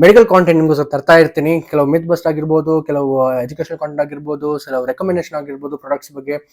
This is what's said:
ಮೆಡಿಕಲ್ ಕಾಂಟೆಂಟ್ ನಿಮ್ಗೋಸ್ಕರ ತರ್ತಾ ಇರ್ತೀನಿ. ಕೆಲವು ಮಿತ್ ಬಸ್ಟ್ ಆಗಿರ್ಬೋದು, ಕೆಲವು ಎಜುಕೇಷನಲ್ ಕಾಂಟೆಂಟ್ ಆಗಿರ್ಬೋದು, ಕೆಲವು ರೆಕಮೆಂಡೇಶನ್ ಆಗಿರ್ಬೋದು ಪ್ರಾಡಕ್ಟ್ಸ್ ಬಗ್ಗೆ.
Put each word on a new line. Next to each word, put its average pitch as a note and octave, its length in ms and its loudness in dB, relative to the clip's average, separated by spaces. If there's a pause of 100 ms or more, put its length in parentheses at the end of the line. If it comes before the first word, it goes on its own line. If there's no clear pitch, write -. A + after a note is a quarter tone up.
ಮೆಡಿಕಲ್ G#3 240 8
ಕಾಂಟೆಂಟ್ F3 320 4
ನಿಮ್ಗೋಸ್ಕರ D#3 260 2
ತರ್ತಾ D3 340 2
ಇರ್ತೀನಿ. D#3+ 440 0
ಕೆಲವು D3+ 240 0
ಮಿತ್ E3 220 0
ಬಸ್ಟ್ E3+ 200 -2
ಆಗಿರ್ಬೋದು, D#3 560 0
ಕೆಲವು C3+ 600 -2
ಎಜುಕೇಷನಲ್ D3+ 360 -10
ಕಾಂಟೆಂಟ್ D3+ 220 -6
ಆಗಿರ್ಬೋದು, D3 560 -6
ಕೆಲವು C3 280 -6
ರೆಕಮೆಂಡೇಶನ್ E3 520 -6
ಆಗಿರ್ಬೋದು C#3+ 400 -10
ಪ್ರಾಡಕ್ಟ್ಸ್ C#3 340 -8
ಬಗ್ಗೆ. C#3 240 -10 (180)